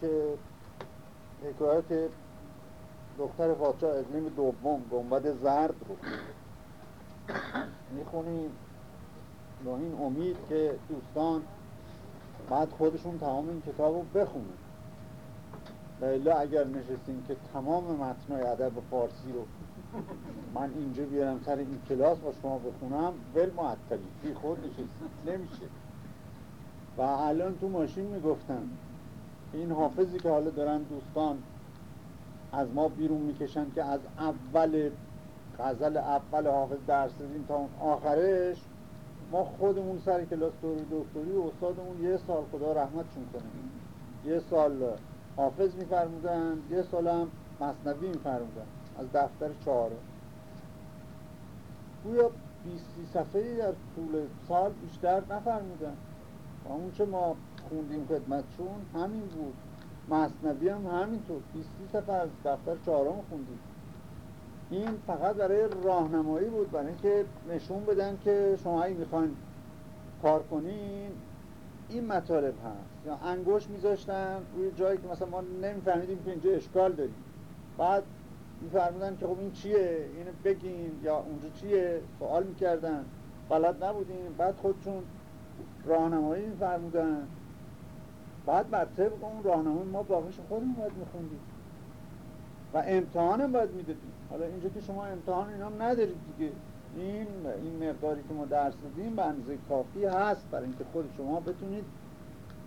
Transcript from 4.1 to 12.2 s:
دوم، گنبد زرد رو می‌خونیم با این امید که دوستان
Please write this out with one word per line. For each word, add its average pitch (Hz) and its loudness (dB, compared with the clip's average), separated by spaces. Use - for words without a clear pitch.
دوم، 131 2
گنبد 123 2
زرد 143 6
رو 98 -6
می‌خونیم 160 -4
با 127 -2
این 160 -2
امید 156 2
که 156 4
دوستان 160 2